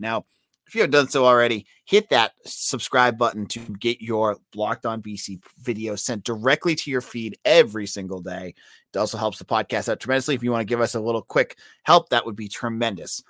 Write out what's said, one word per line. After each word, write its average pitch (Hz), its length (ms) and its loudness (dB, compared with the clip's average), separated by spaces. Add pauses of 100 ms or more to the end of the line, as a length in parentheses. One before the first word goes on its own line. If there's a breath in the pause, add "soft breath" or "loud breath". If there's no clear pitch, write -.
Now, 110 240 -4 (420)
if - 80 -18
you 220 80 2
haven't 147 100 0
done 143 160 4
so 135 160 2
already, 120 400 4 (220 soft breath)
hit 208 240 4
that 117 220 4 (120)
subscribe 123 720 0
button 107 300 -2
to 117 140 -8
get 117 420 -4
your 110 340 0 (180)
Locked 107 300 -4
On 113 160 -4
B 107 160 -10
C 98 240 -12 (180)
video 110 380 -6
sent 110 280 -6
directly 131 500 0
to 151 160 -6
your 131 100 -2
feed 113 420 -8
every 113 440 4
single 95 340 -8
day. 92 320 -10 (400 soft breath)
It 95 60 -2
also 107 180 0
helps 107 220 -4
the - 80 -16
podcast 110 420 -2
out 110 100 -2
tremendously. 135 360 -2
If 117 80 -4
you 120 100 0
wanna 117 140 -2
give 117 160 0
us 113 120 0
a 113 60 -4
little 113 220 -2
quick - 340 0 (280 loud breath)
help, 165 260 6
that 120 160 2
would 107 100 -8
be 110 120 -8
tremendous. 113 800 -4